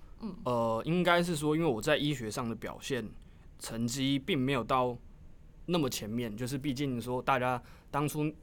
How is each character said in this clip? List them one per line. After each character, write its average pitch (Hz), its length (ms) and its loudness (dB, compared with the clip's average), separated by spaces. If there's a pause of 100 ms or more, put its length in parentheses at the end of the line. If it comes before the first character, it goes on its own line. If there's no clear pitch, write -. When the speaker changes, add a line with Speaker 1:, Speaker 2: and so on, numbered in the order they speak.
(200)
Speaker 1:
嗯。 208 140 -8 (100)
Speaker 2:
呃， 117 400 2
应 170 200 2
该 175 180 6
是 175 140 0
说， 151 180 2
因 160 80 2
为 170 60 4
我 113 120 2
在 151 160 4
医 143 160 2
学 120 160 -4
上 117 200 -4
的 113 80 -2
表 95 240 -8
现， 117 280 -4 (520)
成 117 260 -2
绩 135 320 2
并 160 180 0
没 131 140 2
有 127 140 2
到 127 340 2 (680)
那 175 120 2
么 139 100 2
前 110 220 -4
面， 113 260 -2
就 120 120 -4
是 139 100 -2
毕 135 160 -2
竟 131 260 -2
说 123 220 -2
大 135 160 4
家 123 240 2 (300)
当 147 160 2
初 151 220 0 (120)